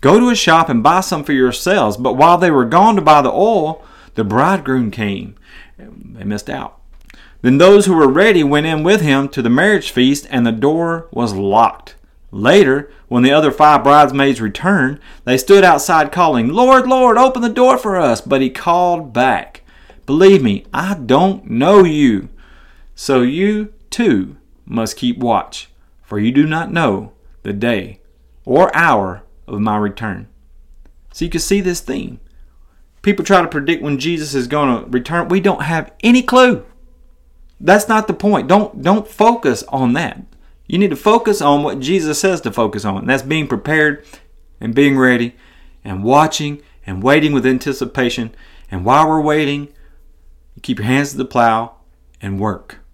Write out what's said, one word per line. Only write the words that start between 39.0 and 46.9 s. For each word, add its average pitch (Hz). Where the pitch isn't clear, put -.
focus 208
on 131
that. 147
You 175
need 196
to 143
focus 214
on 143
what 143
Jesus 151
says 185
to 110
focus 107
on. 98
And 117
that's 135
being 147
prepared 147
and 113
being 139
ready 123
and 98
watching 147
and 95